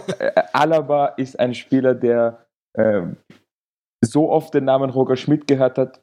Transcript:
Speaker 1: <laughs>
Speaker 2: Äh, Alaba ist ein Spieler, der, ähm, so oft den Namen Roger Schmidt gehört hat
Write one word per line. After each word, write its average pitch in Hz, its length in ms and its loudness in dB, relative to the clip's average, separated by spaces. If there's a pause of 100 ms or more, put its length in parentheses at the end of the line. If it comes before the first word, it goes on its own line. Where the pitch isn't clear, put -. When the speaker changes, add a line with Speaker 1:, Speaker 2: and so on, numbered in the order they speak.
Speaker 1:
<laughs> - 100 -6
Speaker 2:
Äh, - 140 -2 (200)
Alaba 147 540 0 (100)
ist 131 220 -8
ein 123 160 0
Spieler, 127 400 0
der, 117 520 0 (300)
ähm, 104 420 0 (880)
so 151 260 2
oft 156 240 -2
den 139 100 0
Namen 135 260 0
Roger 131 260 0
Schmidt 147 300 -2
gehört 131 320 0
hat 131 240 -4